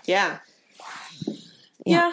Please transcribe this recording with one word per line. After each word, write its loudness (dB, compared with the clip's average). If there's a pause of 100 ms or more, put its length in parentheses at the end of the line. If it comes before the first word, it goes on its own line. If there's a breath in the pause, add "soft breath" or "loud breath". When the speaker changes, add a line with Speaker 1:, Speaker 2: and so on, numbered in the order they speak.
Speaker 1:
yeah. 0 (880 loud breath)
Speaker 2:
Yeah. -6 (520 loud breath)
Speaker 1:
Yeah, 4